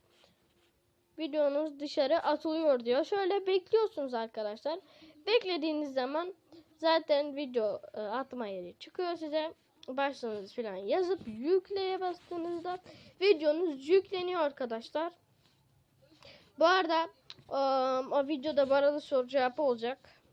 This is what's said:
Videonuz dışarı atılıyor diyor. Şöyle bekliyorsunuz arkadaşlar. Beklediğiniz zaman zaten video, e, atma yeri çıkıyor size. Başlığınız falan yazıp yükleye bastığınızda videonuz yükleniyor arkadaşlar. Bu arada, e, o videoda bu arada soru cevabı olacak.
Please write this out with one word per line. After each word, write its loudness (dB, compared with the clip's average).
Videonuz 0
dışarı 0
atılıyor 0
diyor. 2
Şöyle 0
bekliyorsunuz 0
arkadaşlar. -6
Beklediğiniz 2
zaman -2
zaten 2
video, -2
e, -6
atma -6
yeri -10
çıkıyor -6
size. -4
Başlığınız -6
falan -6
yazıp -2
yükleye -2
bastığınızda -6
videonuz 2
yükleniyor 2
arkadaşlar. -4
Bu 6
arada, 4
e, -4
o 0
videoda 0
bu 6
arada 4
soru 0
cevabı 0
olacak. 0